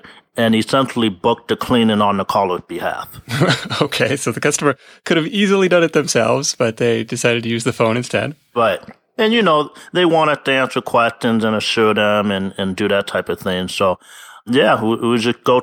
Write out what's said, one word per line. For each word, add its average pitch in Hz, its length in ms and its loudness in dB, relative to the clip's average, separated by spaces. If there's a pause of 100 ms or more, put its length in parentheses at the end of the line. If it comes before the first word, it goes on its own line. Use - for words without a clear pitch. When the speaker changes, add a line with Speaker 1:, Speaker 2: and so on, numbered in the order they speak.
(360)
Speaker 1:
and 113 180 2
essentially 120 540 0
book 117 400 -2
the 110 80 -2
cleaning 113 440 0
on 101 180 2
the 95 60 -4
caller's 92 440 -2
behalf. 85 400 -8 (720)
Speaker 2:
<laughs> - 20 2
Okay, 135 340 -2
so 131 140 -6
the 123 100 -6
customer 147 360 0 (280)
could 170 120 2
have 160 100 0
easily 196 420 2
done 175 140 4
it 160 120 0
themselves, 127 600 0
but 113 220 -2
they 117 260 0
decided 120 420 -2
to 117 40 -6
use 117 160 -4
the 127 80 -2
phone 117 240 0
instead. 123 400 -4 (180)
Speaker 1:
Right. 110 260 2 (360)
And, 220 160 2
you 233 100 2
know, 151 300 2 (220)
they 180 100 2
want 160 260 4
us 143 140 0
to 139 80 0
answer 131 280 0
questions 117 640 0
and 110 120 0
assure 107 380 2
them 104 360 2
and, 95 260 -4
and 95 200 -4
do 104 120 0
that 98 180 0
type - 220 -4
of 85 120 -4
thing. 92 280 -4
So, 92 300 -2 (480)
yeah, 147 340 2
we, 110 160 0
we 120 220 0
just 113 260 -2
go 127 180 2